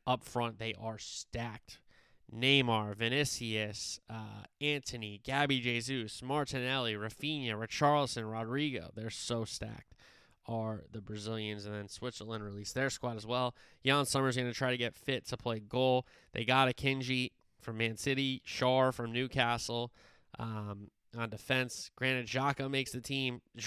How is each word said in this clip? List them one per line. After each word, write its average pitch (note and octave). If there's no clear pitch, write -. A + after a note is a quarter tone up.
up B2+
front A#2
they A2+
are A2
stacked. -
Neymar, A#2
Vinicius, A2+
uh, G#2+
Antony, B2
Gabby C#3
Jesus, A#2+
Martinelli, C3
Rafinha, A#2
Richarlison, B2
Rodrigo. A2+
They're A2
so A#2
stacked -
are A2
the A2
Brazilians, G#2+
and G#2
then G2+
Switzerland A2
released G2+
their C3+
squad B2
as G#2+
well. B2
Jan C#3
Sommer's C3
gonna B2
try B2+
to B2
get A#2+
fit -
to B2
play A2+
goal. B2+
They A#2
got B2+
Akinji C3
from A2+
Man A2+
City, C3+
Schär C3
from A#2
Newcastle, A#2+
um, G#2
on A#2
defense. B2+
Granit C3
Xhaka C3+
makes C3+
the B2+
team. C3